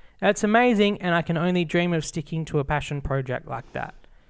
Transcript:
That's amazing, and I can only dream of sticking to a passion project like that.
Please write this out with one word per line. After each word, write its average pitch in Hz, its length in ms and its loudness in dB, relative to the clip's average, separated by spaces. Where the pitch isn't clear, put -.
That's 202 240 2
amazing, 214 600 4
and 180 100 0
I 170 80 2
can 165 160 -2
only 180 280 0
dream 175 280 0
of 156 100 0
sticking 160 420 -6
to - 120 -2
a 143 60 2
passion 143 380 -4
project 131 460 -4
like 120 260 -10
that. - 200 -8